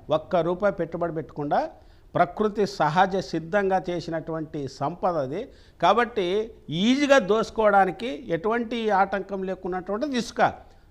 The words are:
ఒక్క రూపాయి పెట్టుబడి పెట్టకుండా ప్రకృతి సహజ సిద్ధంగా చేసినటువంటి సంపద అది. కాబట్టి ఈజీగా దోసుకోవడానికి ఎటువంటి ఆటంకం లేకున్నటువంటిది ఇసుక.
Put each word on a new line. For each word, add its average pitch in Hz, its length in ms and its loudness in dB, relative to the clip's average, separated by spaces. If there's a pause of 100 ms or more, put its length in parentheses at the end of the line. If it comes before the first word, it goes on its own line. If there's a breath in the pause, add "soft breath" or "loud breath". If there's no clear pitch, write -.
ఒక్క 156 260 0
రూపాయి 180 380 2
పెట్టుబడి 170 400 -4
పెట్టకుండా 156 560 -2 (460 soft breath)
ప్రకృతి 196 500 2
సహజ 180 520 2
సిద్ధంగా 185 720 0
చేసినటువంటి 160 800 -6
సంపద 170 500 -2
అది. 151 320 -4 (320 soft breath)
కాబట్టి 214 680 2 (180)
ఈజీగా 262 500 4
దోసుకోవడానికి 214 1080 2
ఎటువంటి 220 640 -2
ఆటంకం 196 540 0
లేకున్నటువంటిది 190 760 -4
ఇసుక. 196 360 0 (380 soft breath)